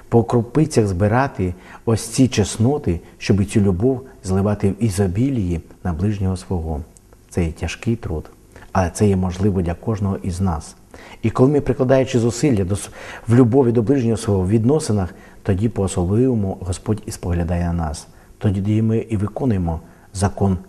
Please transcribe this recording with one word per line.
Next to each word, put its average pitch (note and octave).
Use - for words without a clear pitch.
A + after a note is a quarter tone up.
по A#2
крупицях B2
збирати G2+
ось A2+
ці C3
чесноти, G#2+
щоб G2+
цю A2
любов G2+
зливати G2
в -
ізобілії G2
на F2+
ближнього F#2+
свого. D#2+
Це F2+
є D#2+
тяжкий -
труд, -
але F#2+
це G#2+
є F#2+
можливо F#2
для E2+
кожного G2
із F#2
нас. -
І A2+
коли C3+
ми, C#3+
прикладаючи C3
зусилля A2+
до F#2+
с-, -
в A2+
любові A#2+
до A#2
ближнього A#2
свого, G2
в F2+
відносинах, A2
тоді G2+
по-особливому G2+
Господь F#2
і A2+
споглядає F2
на E2+
нас. D#2+
Тоді G#2
ми A2+
і A2
виконуємо F#2+
закон, G2